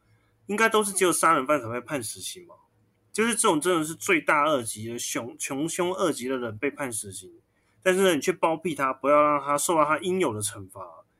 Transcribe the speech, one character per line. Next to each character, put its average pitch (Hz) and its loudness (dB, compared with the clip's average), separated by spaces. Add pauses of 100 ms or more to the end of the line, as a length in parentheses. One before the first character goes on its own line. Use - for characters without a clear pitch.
(460)
应 202 -4
该 220 4
都 214 4
是 202 -4
只 196 2
有 175 4
杀 165 4
人 131 0
犯 147 2
才 113 -10
会 117 -6
判 139 -6
死 - -12
刑 90 -14
嘛。 - -20 (580)
就 220 0
是 233 0
这 - -2
种 175 4
真 175 2
的 156 0
是 160 -8
罪 160 0
大 147 2
恶 147 2
极 110 -10
的 120 -8
凶， 127 -8
穷 147 -4
凶 175 -2
恶 180 0
极 123 -6
的 131 -2
人 117 -6
被 139 -2
判 139 -8
死 107 -10
刑， - -18 (400)
但 185 4
是 190 2
呢， 185 4
你 139 0
却 185 0
包 165 0
庇 156 -6
他， 135 -2
不 135 0
要 147 8
让 147 2
他 143 0
受 175 0
到 151 6
他 151 0
应 185 -2
有 151 2
的 107 -6
惩 104 -10
罚。 87 -18 (200)